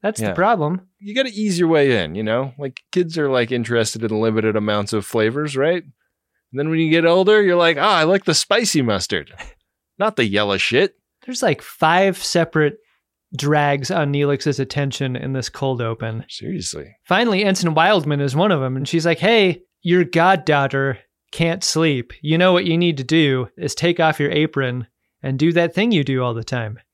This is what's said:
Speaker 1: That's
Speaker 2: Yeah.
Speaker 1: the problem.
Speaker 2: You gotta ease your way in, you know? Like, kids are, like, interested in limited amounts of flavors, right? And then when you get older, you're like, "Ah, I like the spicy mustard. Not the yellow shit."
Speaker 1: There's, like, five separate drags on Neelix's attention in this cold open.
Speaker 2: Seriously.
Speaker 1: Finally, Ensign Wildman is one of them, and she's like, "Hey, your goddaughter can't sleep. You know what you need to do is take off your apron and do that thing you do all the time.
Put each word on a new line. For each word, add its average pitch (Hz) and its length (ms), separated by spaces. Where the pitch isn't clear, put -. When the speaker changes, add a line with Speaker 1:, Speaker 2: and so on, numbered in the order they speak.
Speaker 1:
That's 214 180
Speaker 2:
Yeah. 107 80
Speaker 1:
the 92 60
problem. 185 520
Speaker 2:
You 202 160
gotta 262 180
ease 196 260
your 175 100
way 139 340
in, 78 120
you 107 80
know? 123 360
Like, 139 220
kids 170 260
are, 147 120
like, 123 220
interested 113 520
in 110 180
limited 110 340
amounts 104 380
of 107 120
flavors, 131 520
right? 165 260
And - 760
then 151 100
when 160 100
you 160 120
get 165 140
older, 190 360
you're 185 160
like, 165 220
"Ah, 190 180
I 160 60
like 190 220
the 175 80
spicy 202 480
mustard. 98 520
Not 214 180
the 120 100
yellow 101 320
shit." 151 380
Speaker 1:
There's, 254 180
like, 175 180
five 180 560
separate 160 600
drags 143 560
on 151 220
Neelix's 143 460
attention 135 560
in 131 180
this 131 160
cold 131 320
open. 113 480
Speaker 2:
Seriously. - 680
Speaker 1:
Finally, 208 380
Ensign 190 300
Wildman 156 480
is 139 140
one 190 160
of 156 100
them, 131 160
and 139 100
she's 165 180
like, 165 140
"Hey, 196 440
your 175 240
goddaughter 143 920
can't 170 320
sleep. 151 580
You 151 160
know 185 160
what 180 120
you 165 120
need 170 200
to 135 60
do 135 540
is - 180
take 170 240
off 160 220
your 143 100
apron 135 560
and 135 160
do 156 140
that 170 220
thing 226 180
you 165 140
do 131 180
all 123 100
the 113 120
time. 113 340